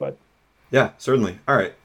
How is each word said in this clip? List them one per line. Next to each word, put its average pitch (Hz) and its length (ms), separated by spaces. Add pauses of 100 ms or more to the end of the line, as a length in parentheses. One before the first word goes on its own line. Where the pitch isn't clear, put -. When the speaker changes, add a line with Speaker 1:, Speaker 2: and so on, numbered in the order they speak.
Speaker 1:
But - 160 (560)
Speaker 2:
Yeah, 135 240
certainly. 110 500
All 139 80
right. 98 200 (100)